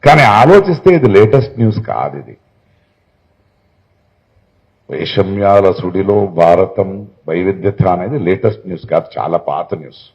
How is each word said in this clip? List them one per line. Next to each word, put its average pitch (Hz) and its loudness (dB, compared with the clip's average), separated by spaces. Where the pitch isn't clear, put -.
కానీ 147 4
ఆలోచిస్తే 185 4
ఇది 127 2
లేటెస్ట్ 113 2
న్యూస్ 110 0
కాదు. 67 -6
ఇది - -20
వైషమ్యాల 98 0
సుడిలో 95 -2
భారతం 90 0
వైవిధ్యత 92 -4
అనేది 104 -6
లేటెస్ట్ 185 -2
న్యూస్ 131 -12
కాదు, - -2
చాలా 80 -4
పాత 78 -8
న్యూస్. 64 -20